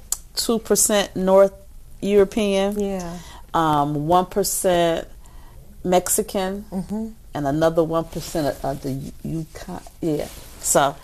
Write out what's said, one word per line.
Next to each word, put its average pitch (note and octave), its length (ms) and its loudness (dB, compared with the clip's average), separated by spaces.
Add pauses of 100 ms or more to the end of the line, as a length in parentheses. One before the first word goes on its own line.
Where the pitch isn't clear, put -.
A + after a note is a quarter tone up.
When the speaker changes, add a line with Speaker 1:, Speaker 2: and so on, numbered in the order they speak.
(360)
Speaker 1:
two A#3 240 0
percent - 560 2
North F#3+ 380 6 (480)
European, G3+ 800 2
Speaker 2:
Yeah. F3+ 400 -6 (340)
Speaker 1:
um, D3+ 540 2
one F3+ 180 4
percent F3 840 0 (760)
Mexican, F#3+ 880 0
Speaker 2:
Mm-hmm. G3+ 380 -6 (260)
Speaker 1:
and C#3+ 120 -2
another E3 360 2
one D#3+ 220 -2
percent D#3+ 420 -6
of, - 180 -4
of C#3 160 -4
the C#3 320 -8 (100)
Yukon. D#3+ 580 -8 (200)
Yeah. D#3 260 -2 (340)
So D3 420 2